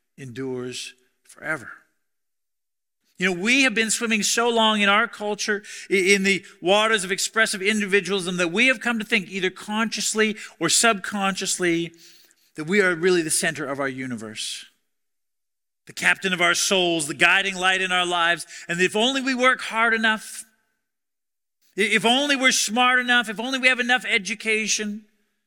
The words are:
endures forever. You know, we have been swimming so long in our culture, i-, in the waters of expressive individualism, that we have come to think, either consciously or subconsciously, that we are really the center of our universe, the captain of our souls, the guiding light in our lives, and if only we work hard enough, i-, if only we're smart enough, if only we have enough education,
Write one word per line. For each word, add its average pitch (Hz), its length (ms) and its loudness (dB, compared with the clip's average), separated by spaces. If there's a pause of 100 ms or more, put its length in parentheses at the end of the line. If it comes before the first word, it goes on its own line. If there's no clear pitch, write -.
(160)
endures 127 800 -8 (300)
forever. 147 480 -10 (1400)
You 185 160 2
know, 175 80 -6
we 247 220 2
have 247 140 0
been 226 160 0
swimming 220 320 0
so 233 240 0
long 220 320 2
in 202 80 2
our 208 180 4
culture, 208 560 -6 (260)
i-, 185 60 0
in 196 300 4
the 196 200 0 (160)
waters 208 440 2
of 190 80 -6
expressive 208 500 -2
individualism, 190 760 0
that 175 120 2
we 220 160 2
have 254 140 0
come 233 180 -2
to 214 60 -6
think, 208 260 -2
either 190 200 -2
consciously 214 840 -2 (220)
or 165 100 0
subconsciously, 185 1200 0 (640)
that 156 80 -8
we 196 160 2
are 185 160 4
really 180 260 4
the 156 80 -6
center 147 360 -2
of 135 120 -4
our 139 100 -2
universe, 120 760 -8 (1200)
the - 60 -20
captain 180 400 0
of 170 80 0
our 175 140 4
souls, 170 520 0
the 151 80 -6
guiding 185 400 2
light 185 260 0
in 185 120 -4
our 180 120 2
lives, 170 440 0 (200)
and 170 120 -2
if 185 160 2
only 262 240 2
we 262 120 -2
work 247 280 2
hard 226 340 0
enough, 220 500 -2 (1300)
i-, 196 40 2
if 208 220 2
only 277 300 2
we're 262 160 4
smart 247 480 2
enough, 247 300 2
if 202 100 -8
only 262 220 -4
we 254 80 2
have 247 100 4
enough 247 300 0
education, 214 960 -2 (420)